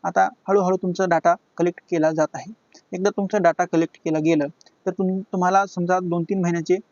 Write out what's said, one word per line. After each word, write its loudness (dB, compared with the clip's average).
आता 0
हळूहळू 2
तुमचा -2
डेटा 2
कलेक्ट -2
केला 2
जात 0
आहे. -12
एकदा 0
तुमचा -2
डेटा 2
कलेक्ट -2
केला 0
गेलं, 2
तर -2
तुम-, -2
तुम्हाला 2
समजा -2
दोन -2
तीन -2
महिन्याचे 0